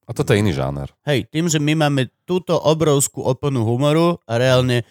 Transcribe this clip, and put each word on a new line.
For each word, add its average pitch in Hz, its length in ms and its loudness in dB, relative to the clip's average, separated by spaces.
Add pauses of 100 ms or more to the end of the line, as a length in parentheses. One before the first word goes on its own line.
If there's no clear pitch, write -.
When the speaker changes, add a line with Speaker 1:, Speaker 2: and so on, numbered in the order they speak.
Speaker 1:
A - 100 -16
toto - 220 0
je 104 80 4
iný 104 100 2
žáner. 69 380 -6 (120)
Speaker 2:
Hej, 143 280 -4
tým, 165 160 -2
že 156 100 -2
my 151 220 0
máme 147 240 0 (220)
túto 180 340 -2
obrovskú 151 640 0
oponu 127 400 -2
humoru 147 600 0
a 113 120 -4
reálne 127 400 2 (140)